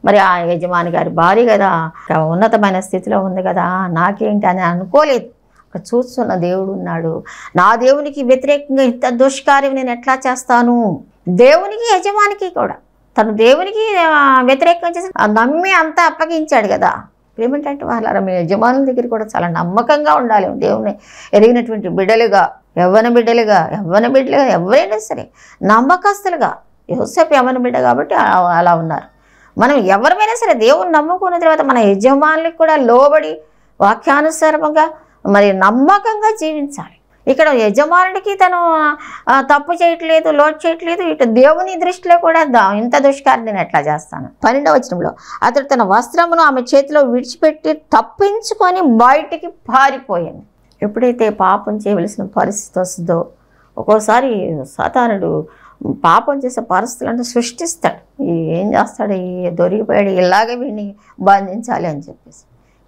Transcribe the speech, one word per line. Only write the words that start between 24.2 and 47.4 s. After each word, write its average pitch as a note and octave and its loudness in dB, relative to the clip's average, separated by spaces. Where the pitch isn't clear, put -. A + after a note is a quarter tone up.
ఎవరైనా B3 0
సరే - -10
నమ్మకస్తులుగా, E4+ 0
యోసేపు D#4+ 0
యవ్వన C4 2
బిడ్డ B3 -2
కాబట్టి B3 0
ఆ-, F3+ 2
అలా E3+ 4
ఉన్నారు. D#3+ -4
మనం B3+ 2
ఎవరిమైనా C#4+ 2
సరే G#4+ 0
దేవుని D4 2
నమ్ముకున్న F4 0
తర్వాత D#4+ 2
మన C4 0
యజమానులకు C#4 0
కూడా D#4+ 2
లోబడి C#4+ 2
వాక్యానుసారముగా D#4 0
మరి G3+ 4
నమ్మకంగా G4+ 2
జీవించాలి. C#4+ -8
ఇక్కడ D4 4
యజమానుడికి E4 0
తను, F#4 2
ఆ, C4+ 4
తప్పు D4 0
చేయట్లేదు, E4 0
లోటు D#4 0
చేయట్లేదు, E4+ -4
ఇటు D#4 0
దేవుని D#4 2
దృష్టిలో F4+ 0
కూడా E4 2
దా-, A3+ 2
ఇంత A#3+ 0
దుష్కార్యం C4+ 0
నేను G#3+ -4
ఎట్లా D#3+ 0
చేస్తాను? D3+ -6
పన్నెండవ C#4+ 2
వచనంలో, B3 -2
"అతడు B3 0
తన C4+ 0
వస్త్రమును E4 0
ఆమె C#4 2
చేతిలో C#4 2
విడిచిపెట్టి C#4 -2